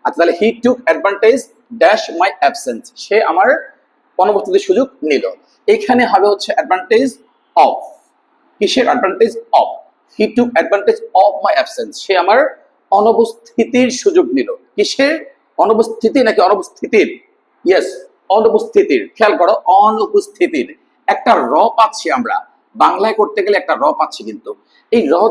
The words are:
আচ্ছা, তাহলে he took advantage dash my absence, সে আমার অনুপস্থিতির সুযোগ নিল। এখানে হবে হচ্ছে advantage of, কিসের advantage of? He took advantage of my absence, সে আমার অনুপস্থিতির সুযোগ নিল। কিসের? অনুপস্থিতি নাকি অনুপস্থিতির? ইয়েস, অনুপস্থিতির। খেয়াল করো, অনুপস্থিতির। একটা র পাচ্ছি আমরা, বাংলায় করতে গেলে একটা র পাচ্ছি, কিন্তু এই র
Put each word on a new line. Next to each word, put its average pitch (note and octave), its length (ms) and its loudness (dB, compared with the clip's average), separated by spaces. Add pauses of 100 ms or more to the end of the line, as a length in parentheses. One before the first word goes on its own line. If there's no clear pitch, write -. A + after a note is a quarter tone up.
আচ্ছা, C#3+ 200 0
তাহলে E3+ 160 0
he A3+ 260 0
took B3 120 2 (160)
advantage G3+ 460 2 (380)
dash G3+ 400 2
my F3 320 0
absence, - 460 -10
সে - 260 -2
আমার G3+ 500 0 (460)
অনুপস্থিতির G3+ 420 0
সুযোগ G3 280 0 (140)
নিল। C3+ 280 -2 (360)
এখানে A3+ 400 2
হবে G3 200 2
হচ্ছে G3+ 260 -2
advantage A3 580 0 (460)
of, D3 200 4 (840)
কিসের A3+ 280 0
advantage F#3+ 500 0 (240)
of? F3 80 0 (500)
He G#3+ 100 2
took A#3+ 220 -2 (120)
advantage G3+ 380 0 (220)
of G#3 100 4 (100)
my F#3+ 200 0
absence, A2+ 300 -8
সে - 260 -2
আমার A3 480 0 (240)
অনুপস্থিতির A3+ 1000 0
সুযোগ - 420 0
নিল। C4+ 220 -4 (220)
কিসের? C#4 580 -2 (240)
অনুপস্থিতি A3 640 0
নাকি A3 180 0
অনুপস্থিতির? F#3+ 800 0 (440)
ইয়েস, F3 420 -2 (220)
অনুপস্থিতির। G3 880 0
খেয়াল G#3 200 2
করো, E3+ 160 2 (120)
অনুপস্থিতির। G3+ 1120 0 (300)
একটা G#3+ 280 2
র C3 200 -2 (140)
পাচ্ছি A3 420 -2
আমরা, A2+ 360 -4 (300)
বাংলায় F#3+ 380 0
করতে G#3 280 -2
গেলে G3 140 0
একটা F3 180 -2
র C3+ 180 0
পাচ্ছি, D3+ 320 -6
কিন্তু - 300 -14 (360)
এই G#3+ 180 2
র F3+ 220 2